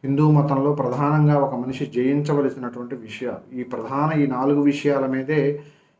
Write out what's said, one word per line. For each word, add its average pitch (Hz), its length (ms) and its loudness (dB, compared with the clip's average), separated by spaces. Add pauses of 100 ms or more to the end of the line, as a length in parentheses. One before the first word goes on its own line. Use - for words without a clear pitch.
హిందూ 143 280 4
మతంలో 143 420 2
ప్రధానంగా 147 640 2
ఒక 135 160 0
మనిషి 131 300 -6
జయించవలసినటువంటి 127 1080 -2
విషయాలు. 110 600 -12
ఈ 123 80 -6
ప్రధాన, 135 560 -2
ఈ 143 80 4
నాలుగు 135 340 2
విషయాల 143 440 2
మీదే 139 580 -2 (360)